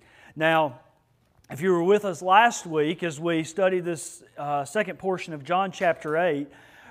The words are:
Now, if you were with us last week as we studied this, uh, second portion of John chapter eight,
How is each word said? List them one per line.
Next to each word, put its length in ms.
Now, 460
if 100
you 120
were 120
with 220
us 160
last 420
week 380
as 180
we 240
studied 400
this, 380
uh, 260
second 340
portion 360
of 100
John 260
chapter 460
eight, 320